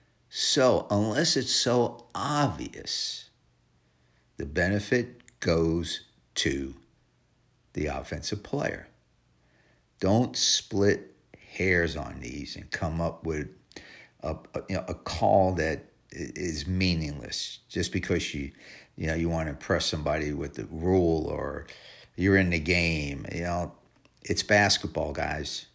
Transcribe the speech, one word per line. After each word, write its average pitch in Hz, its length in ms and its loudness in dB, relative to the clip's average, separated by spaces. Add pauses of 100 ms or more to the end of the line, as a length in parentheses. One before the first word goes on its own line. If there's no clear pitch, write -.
(300)
So - 600 4
unless 110 480 2
it's 117 140 -2
so - 640 2
obvious, - 1120 -2 (1080)
the 69 100 -6
benefit 98 920 0
goes 82 680 0 (300)
to 69 380 -2 (1000)
the 73 120 -2
offensive 73 560 -4
player. - 460 -4 (1120)
Don't 117 360 4
split - 800 2 (220)
hairs 87 580 0
on 73 240 -8
these 71 360 -10
and - 160 -14
come 82 280 -4
up - 260 -4
with 76 240 -4 (760)
a, 80 120 -4 (180)
a, - 160 -6
you 95 60 -2
know, - 120 -4
a 82 60 -6
call 98 600 4
that 80 260 0 (340)
i-, - 220 -8
is 78 320 -4
meaningless 82 920 -2 (100)
just - 220 -4
because 90 420 -2
you, 69 180 -6 (440)
you 78 120 -4
know, 80 80 0
you 85 140 0
want 82 180 -2
to 73 40 -6
impress 76 340 -2
somebody 76 460 -2
with 71 240 -6
the - 100 -8
rule 82 640 2
or 71 380 -6 (500)
you're 98 220 4
in 92 140 4
the 85 80 0
game. 78 720 0
You 85 80 -6
know, 87 300 -2 (520)
it's - 200 -2
basketball, 85 680 4
guys. 73 640 -4